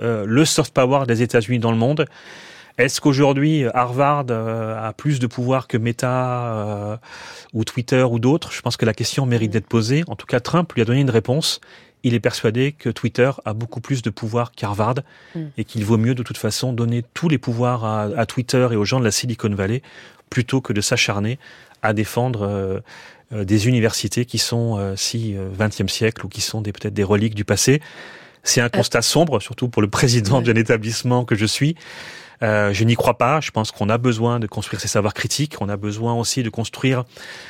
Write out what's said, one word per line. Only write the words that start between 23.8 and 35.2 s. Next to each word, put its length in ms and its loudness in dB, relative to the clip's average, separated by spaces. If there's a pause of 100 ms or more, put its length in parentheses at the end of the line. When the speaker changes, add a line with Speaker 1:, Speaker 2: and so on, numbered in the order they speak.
Speaker 1:
qui 120 -4
sont, 400 -2
euh, 180 -4
si, 400 -4
euh, 160 -6
vingtième 380 0
siècle 360 -2
ou 40 -10
qui 120 -10
sont 200 -4
des, 100 -4
peut-être 220 -8
des 100 0
reliques 300 2
du 100 -6
passé. 380 4 (600)
C'est 180 2
un 40 4
Speaker 2:
Euh. 40 0
Speaker 1:
constat 320 2
sombre, 380 2
surtout 280 -6
pour 140 0
le 80 2
président 480 4
Speaker 2:
Ouais. 60 2
Speaker 1:
d'un 120 4
établissement 720 2
que 80 -2
je 140 2
suis. 280 0 (680)
Euh, 300 2
je 100 0
n'y 120 4
crois 220 2
pas. 220 2
Je 120 -6
pense 200 -2
qu'on 180 -4
a 80 4
besoin 420 0
de 60 -4
construire 360 -8
ces 80 -4
savoirs 240 0
critiques. 480 -4